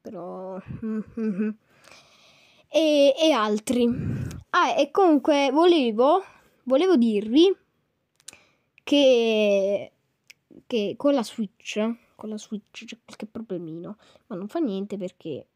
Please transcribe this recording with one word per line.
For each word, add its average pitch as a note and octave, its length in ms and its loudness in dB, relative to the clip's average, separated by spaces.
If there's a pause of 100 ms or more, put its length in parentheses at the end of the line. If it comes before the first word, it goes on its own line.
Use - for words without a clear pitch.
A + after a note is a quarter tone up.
Però, F#3 580 -14 (240)
mm, A3 160 -6 (200)
mm, G#3+ 240 -4
mm. A3 60 -4 (1200)
E, D4 480 4
e D#4+ 140 4
altri. A#3 560 0 (600)
Ah, E4 280 2
e D4 120 2
comunque D4 640 2
volevo, D4+ 720 4 (400)
volevo D4+ 340 2
dirvi A#3 580 2 (1300)
che, G#3+ 1080 2 (760)
che G#3 320 -4
con C#4+ 160 0
la B3+ 100 0
Switch, - 520 -10 (400)
con G#3+ 140 -16
la G#3+ 80 -10
Switch - 460 -14
c'è A3+ 220 -18
qualche - 220 -14
problemino, F3+ 680 -12 (280)
ma A3+ 100 -14
non F#3+ 120 -10
fa E4 120 -10
niente G3+ 380 -4
perché E3 480 -10 (100)